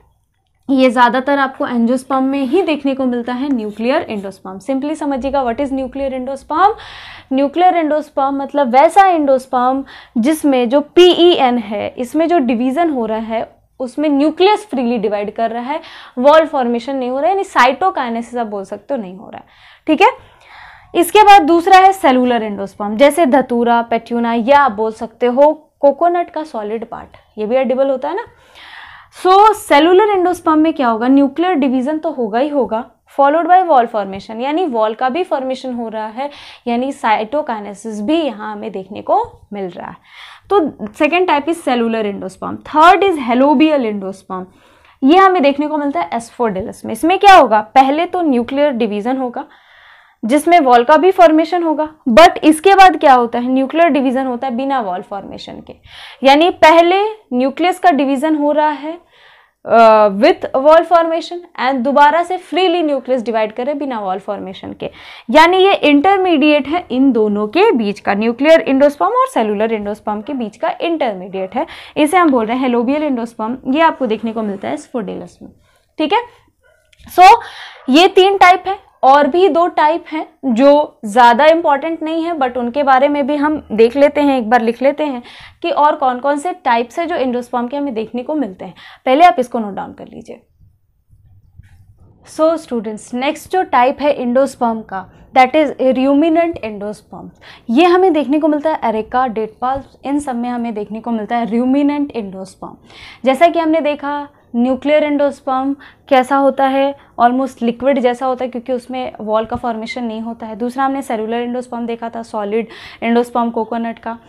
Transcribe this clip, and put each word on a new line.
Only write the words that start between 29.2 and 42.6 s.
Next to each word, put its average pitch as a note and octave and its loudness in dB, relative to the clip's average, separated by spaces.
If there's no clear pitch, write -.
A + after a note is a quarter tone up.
So G4 6
सेलुलर F#4 2
endosperm F4 0
में D#4 2
क्या C#4+ -2
होगा, A3+ -2
न्यूक्लियर C#4 2
डिवीजन C4 -2
तो D#4+ -6
होगा A#3 -4
ही D4 -2
होगा, B3+ -4
followed D#4 2
by F4+ 4
wall A#3+ 2
formation, G3 -8
यानी D4+ -4
वॉल A3+ -2
का C4 -4
भी E4 -4
फॉर्मेशन C4 -8
हो A#3 -8
रहा A3 -10
है, B3 -10
यानी B3 -4
साइटोकाइनेसिस G#3+ -6
भी D#4 0
यहाँ G#3+ -8
हमें G#3 -12
देखने F#3+ -12
को G4+ -4
मिल G3 -8
रहा - -16
है। - -18
तो G4 2
second D#4 -2
type D4 -2
is E4 -4
cellular A3+ -4
endosperm। G3 -10
Third E4+ 4